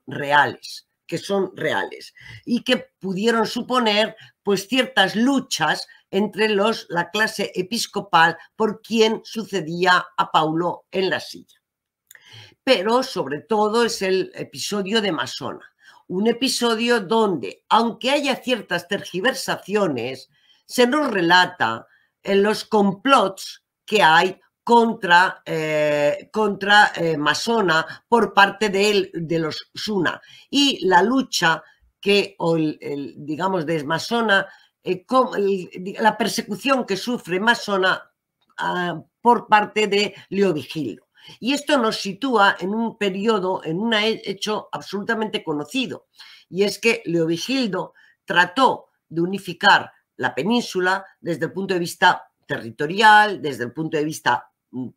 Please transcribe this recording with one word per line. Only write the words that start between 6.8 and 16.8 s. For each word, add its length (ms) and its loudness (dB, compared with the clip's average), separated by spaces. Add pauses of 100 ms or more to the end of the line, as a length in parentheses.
la 200 -4
clase 460 -2
episcopal 800 0 (180)
por 260 -2
quién 440 2
sucedía 800 0 (100)
a 160 -2
Paulo 580 0
en 200 -2
la 100 -2
silla. 420 -18 (1000)
Pero, 400 2
sobre 380 -6
todo, 420 0
es 180 -4
el 320 0
episodio 680 -4
de 100 0
Masona, 640 -8 (340)
un 200 -2
episodio 720 0